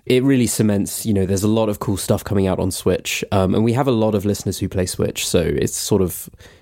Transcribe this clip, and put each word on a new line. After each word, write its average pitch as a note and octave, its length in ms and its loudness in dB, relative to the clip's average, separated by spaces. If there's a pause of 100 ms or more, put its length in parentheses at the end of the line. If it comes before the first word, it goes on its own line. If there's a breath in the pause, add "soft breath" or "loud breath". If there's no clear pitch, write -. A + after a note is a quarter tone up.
it B2+ 180 4
really C3 240 4
cements, G#2 580 0
you A2 80 2
know, F#2+ 100 2
there's F#2+ 200 0
a G#2+ 40 2
lot A2 200 2
of G#2 100 -2
cool G2+ 180 -4
stuff G2+ 280 -2
coming G2 240 0
out F#2 100 0
on F#2 140 0
Switch. - 580 -2
Um, F#2+ 240 2
and G#2 80 2
we A2+ 120 2
have C3 120 0
a C3+ 60 2
lot A2 240 2
of F#2+ 80 -2
listeners G2+ 340 -2
who F#2+ 100 -4
play F#2 180 -2
Switch, - 400 -4
so - 140 2
it's D2+ 360 -2
sort G2 260 0
of, - 260 -4 (340 loud breath)